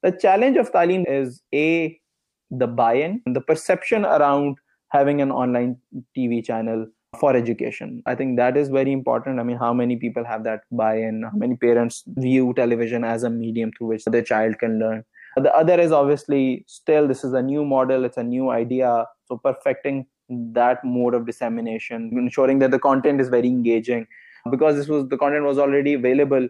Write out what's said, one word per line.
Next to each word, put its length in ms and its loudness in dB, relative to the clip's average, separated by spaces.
The 100 2
challenge 460 4
of 160 0
Talim 340 2
is, 340 -4
A, 440 0
the 160 0
buy-in, 580 0
the 160 -2
perception 640 -2
around 540 2
having 320 2
an 100 0
online 460 0
T 140 -2
V 140 -2
channel 460 -4
for 160 4
education. 720 -4
I 100 -4
think 220 -2
that 200 2
is 100 2
very 240 0
important. 480 -2
I 40 -4
mean, 140 -4
how 160 0
many 220 0
people 300 -6
have 180 -8
that 180 -6
buy-in? 520 -2
How 140 -6
many 180 -2
parents 500 0
view 480 0
television 520 0
as 180 -2
a 60 0
medium 420 -4
through 160 -10
which 180 -4
their 160 2
child 380 0
can 180 -2
learn? 280 -2
The 180 4
other 240 4
is 140 4
obviously 760 0
still 400 2
this 160 -2
is 100 -4
a 80 2
new 240 -2
model, 380 2
it's 140 -4
a 60 -6
new 260 -2
idea. 560 0
So 120 -8
perfecting 680 -4
that 540 0
mode 300 0
of 120 -2
dissemination, 880 -6
ensuring 460 0
that 120 4
the 80 2
content 420 2
is 80 0
very 180 2
engaging, 580 0
because 240 2
this 140 -4
was, 180 0
the 100 -4
content 280 0
was 120 0
already 360 2
available 560 2